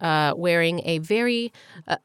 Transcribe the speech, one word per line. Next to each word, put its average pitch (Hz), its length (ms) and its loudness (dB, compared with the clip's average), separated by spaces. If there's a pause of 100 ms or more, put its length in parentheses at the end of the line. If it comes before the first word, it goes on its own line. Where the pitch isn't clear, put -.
uh, 156 360 2
wearing 170 480 2
a 165 140 -2
very, 233 540 0 (340)
uh, - 180 -2